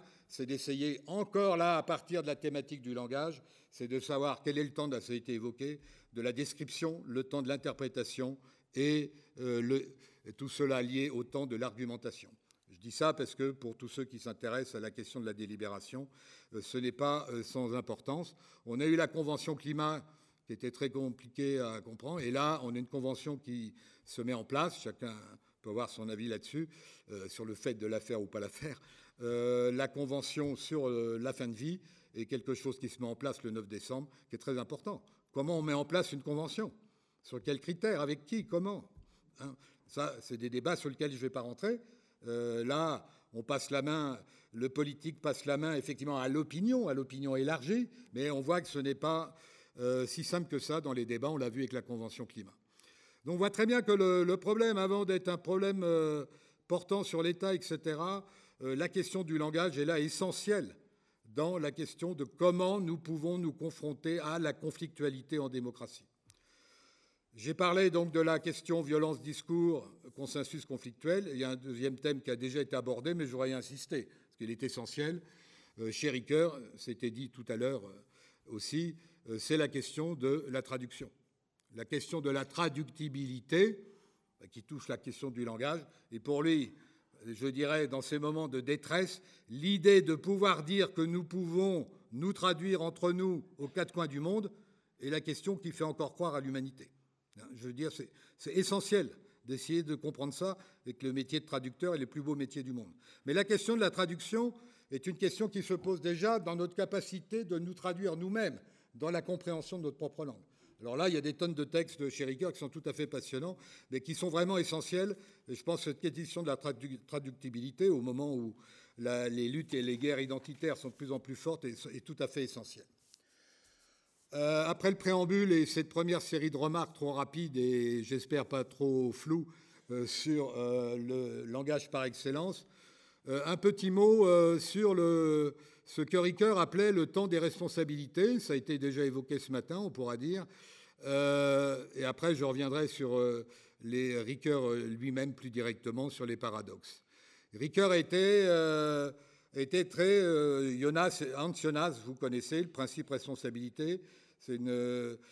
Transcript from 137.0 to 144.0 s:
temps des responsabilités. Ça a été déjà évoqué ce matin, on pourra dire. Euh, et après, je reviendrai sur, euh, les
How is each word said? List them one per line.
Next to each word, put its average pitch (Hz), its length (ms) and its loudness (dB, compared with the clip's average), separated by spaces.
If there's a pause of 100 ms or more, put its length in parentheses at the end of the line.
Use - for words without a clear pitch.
temps 196 200 2
des 170 140 4
responsabilités. 165 1000 2
Ça - 140 -2
a 143 40 4
été 143 220 -2
déjà 139 260 0
évoqué 135 360 -2
ce - 100 -10
matin, 131 280 -4
on 202 120 -4
pourra 120 260 -4
dire. 170 300 -4 (600)
Euh, 139 800 4 (120)
et 135 80 -2
après, 147 320 2
je 135 80 0
reviendrai 139 420 0
sur, 127 300 0
euh, 120 300 2 (360)
les 123 400 0